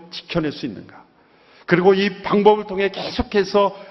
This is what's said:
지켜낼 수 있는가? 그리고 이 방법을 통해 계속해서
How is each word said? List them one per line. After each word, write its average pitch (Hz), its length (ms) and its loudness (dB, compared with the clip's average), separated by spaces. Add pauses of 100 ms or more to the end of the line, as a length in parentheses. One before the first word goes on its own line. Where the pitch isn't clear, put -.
(100)
지켜낼 156 420 -4
수 - 140 -12
있는가? - 380 -14 (640)
그리고 180 280 4
이 196 280 -2
방법을 208 440 2
통해 196 240 -2
계속해서 196 840 0 (140)